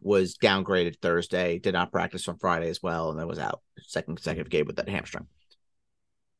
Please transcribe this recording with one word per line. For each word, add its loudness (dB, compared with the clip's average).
was 2
downgraded 4
Thursday, 0
did 0
not 0
practice -2
on -8
Friday 0
as -8
well, -2
and -6
then -6
was -8
out -4
second -6
consecutive -6
game 2
with 0
that -4
hamstring. -6